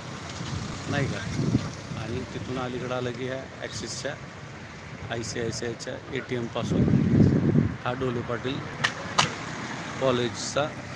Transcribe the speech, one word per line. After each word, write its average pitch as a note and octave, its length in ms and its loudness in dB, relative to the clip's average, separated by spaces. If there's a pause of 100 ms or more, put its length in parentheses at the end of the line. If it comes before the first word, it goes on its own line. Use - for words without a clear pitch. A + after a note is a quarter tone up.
(920)
नाही C#3 160 2
का? - 140 -2 (840)
आणि A#2 180 -4 (140)
तिथून C3 240 -4
अलीकडं B2+ 360 -2
आलं B2 240 0
की C3 80 -4
ह्या C3 140 -4 (220)
ॲक्सिसच्या, B2 500 -6 (1000)
आयसीआयसीआयच्या A#2 840 -2 (220)
एटीएमपासून A#2+ 680 2 (1000)
हा B2 160 0
ढोले B2 280 0
पाटील A#2+ 300 -2 (1400)
कॉलेजचा B2+ 680 2 (280)